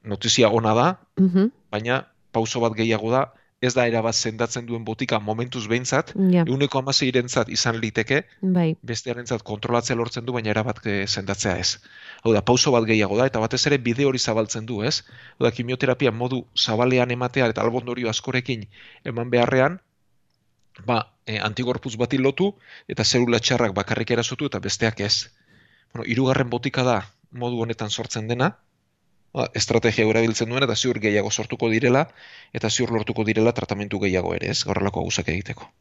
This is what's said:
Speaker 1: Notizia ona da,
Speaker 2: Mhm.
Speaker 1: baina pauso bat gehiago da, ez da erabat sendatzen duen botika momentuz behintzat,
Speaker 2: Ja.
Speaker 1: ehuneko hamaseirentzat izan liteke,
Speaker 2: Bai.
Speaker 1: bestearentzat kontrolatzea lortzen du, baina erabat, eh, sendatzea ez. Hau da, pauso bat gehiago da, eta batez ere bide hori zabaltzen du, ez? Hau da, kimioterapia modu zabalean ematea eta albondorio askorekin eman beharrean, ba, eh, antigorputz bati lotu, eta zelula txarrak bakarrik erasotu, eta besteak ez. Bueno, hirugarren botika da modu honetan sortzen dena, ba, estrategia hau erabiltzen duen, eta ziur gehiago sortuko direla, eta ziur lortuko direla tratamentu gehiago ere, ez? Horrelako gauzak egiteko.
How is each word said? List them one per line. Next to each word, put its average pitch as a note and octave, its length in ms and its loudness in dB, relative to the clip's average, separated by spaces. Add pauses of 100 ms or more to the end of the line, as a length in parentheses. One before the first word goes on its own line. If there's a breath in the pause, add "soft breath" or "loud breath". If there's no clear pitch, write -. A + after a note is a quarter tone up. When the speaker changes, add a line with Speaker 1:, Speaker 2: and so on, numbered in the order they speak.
Speaker 1:
Notizia A2 460 2
ona A2+ 240 4
da, C#3+ 260 2 (180)
Speaker 2:
Mhm. F#3+ 340 4 (200)
Speaker 1:
baina A#2+ 360 -2 (240)
pauso A2+ 300 0
bat A2+ 120 2
gehiago A2 380 0
da, C3+ 220 0 (280 soft breath)
ez B2+ 120 0
da B2 120 4
erabat A#2 300 0
sendatzen A#2 500 -4
duen A#2 200 -6
botika A2+ 340 -2
momentuz A2+ 480 -6
behintzat, B2 480 -2
Speaker 2:
Ja. F3+ 320 4
Speaker 1:
ehuneko C#3 320 0
hamaseirentzat B2+ 680 0
izan A2+ 320 -2
liteke, A2+ 420 -2 (180)
Speaker 2:
Bai. F3 400 0
Speaker 1:
bestearentzat A#2+ 600 -6
kontrolatzea A#2+ 540 -2
lortzen A#2 280 -6
du, B2+ 60 -6
baina A2 200 -2
erabat, A2 340 -2
eh, G2+ 220 -2
sendatzea G2 520 -2
ez. - 200 -4 (440 loud breath)
Hau A2+ 80 2
da, G2+ 140 4
pauso B2+ 260 4
bat A#2 140 4
gehiago G#2+ 320 2
da, B2+ 80 4
eta B2 140 -2
batez A2 280 0
ere C#3+ 100 4
bide A#2+ 280 0
hori C3 140 2
zabaltzen A2+ 460 -2
du, A2+ 180 -6
ez? D3 200 -2 (340 loud breath)
Hau - 80 0
da, A#2 60 4
kimioterapia B2+ 600 0
modu B2 340 -4 (100)
zabalean B2 560 2
ematea B2 360 0
eta A2+ 140 -2
albondorio A#2+ 480 -2
askorekin B2 560 -4 (380 loud breath)
eman A#2+ 260 -6
beharrean, C3 520 4 (1040)
ba, A2+ 260 0 (140)
eh, G#2+ 180 -6
antigorputz A#2 540 -4
bati A#2+ 200 0
lotu, C#3 380 0 (320 loud breath)
eta - 160 -2
zelula A#2+ 360 4
txarrak A#2+ 340 0
bakarrik A2 380 -2
erasotu, A#2+ 340 -2
eta G#2+ 140 -6
besteak G#2+ 420 -2
ez. - 300 -2 (640 soft breath)
Bueno, A#2 160 -10
hirugarren B2+ 400 2
botika B2 340 -2
da A2+ 200 2 (280)
modu B2 300 -6
honetan A2+ 280 -4
sortzen A2 380 -6
dena, B2 300 0 (760)
ba, B2+ 200 -2
estrategia A2+ 520 2
hau G#2+ 60 4
erabiltzen A2+ 380 2
duen, C3 140 0
eta A#2 120 0
ziur A#2+ 240 -2
gehiago G#2 320 0
sortuko A2+ 380 -2
direla, B2 380 4 (460 loud breath)
eta A2+ 160 -2
ziur A2+ 220 -2
lortuko A2 320 -2
direla A2 300 2
tratamentu G2+ 460 -6
gehiago F#2 340 0
ere, E2+ 160 -4
ez? - 160 -4
Horrelako F#2+ 360 -2
gauzak F2+ 280 -4
egiteko. - 400 -8 (120)